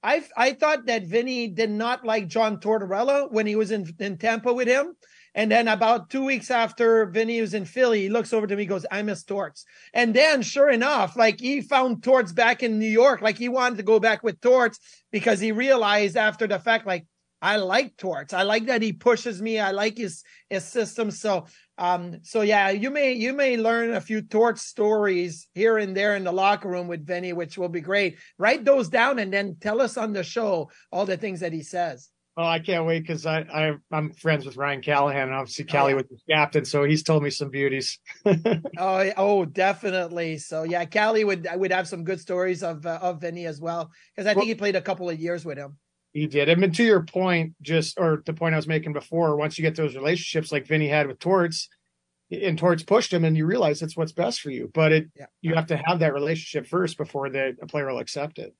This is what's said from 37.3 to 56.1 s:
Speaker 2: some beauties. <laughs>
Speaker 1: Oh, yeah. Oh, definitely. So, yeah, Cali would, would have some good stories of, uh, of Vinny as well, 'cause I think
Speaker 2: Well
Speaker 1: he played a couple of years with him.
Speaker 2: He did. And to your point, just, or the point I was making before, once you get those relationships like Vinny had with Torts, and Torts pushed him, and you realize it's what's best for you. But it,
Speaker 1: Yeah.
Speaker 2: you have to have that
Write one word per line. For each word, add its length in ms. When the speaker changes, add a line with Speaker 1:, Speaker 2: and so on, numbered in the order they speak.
Speaker 2:
some 180
beauties. 500
<laughs> 120
Speaker 1:
Oh, 240
yeah. 160
Oh, 280
definitely. 920
So, 260
yeah, 220
Cali 380
would, 320
would 160
have 160
some 160
good 160
stories 440
of, 220
uh, 160
of 200
Vinny 240
as 140
well, 320
'cause 100
I 40
think 80
Speaker 2:
Well 80
Speaker 1:
he 100
played 200
a 60
couple 280
of 100
years 260
with 120
him. 200
Speaker 2:
He 140
did. 220
And 260
to 80
your 200
point, 580
just, 380
or 260
the 80
point 200
I 40
was 100
making 260
before, 420
once 220
you 60
get 120
those 200
relationships 560
like 140
Vinny 220
had 200
with 120
Torts, 500
and 260
Torts 260
pushed 300
him, 120
and 120
you 80
realize 360
it's 160
what's 140
best 300
for 80
you. 240
But 180
it, 240
Speaker 1:
Yeah. 100
Speaker 2:
you 140
have 120
to 100
have 220
that 140